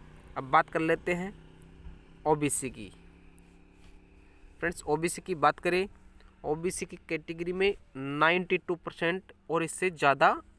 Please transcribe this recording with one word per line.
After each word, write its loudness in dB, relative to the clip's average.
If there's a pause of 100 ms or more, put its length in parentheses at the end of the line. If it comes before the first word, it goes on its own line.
(360)
अब -10
बात 4
कर -2
लेते 0
हैं -4 (920)
ओबीसी 0
की। -14 (1700)
फ्रेंड्स -4
ओबीसी -2
की -6
बात 4
करें, 0 (580)
ओबीसी -2
की -16 (100)
कैटेगरी -6
में 2 (240)
नाइंटी 2
टू -4
परसेंट -4 (180)
और 0
इससे -2
ज़्यादा 4 (240)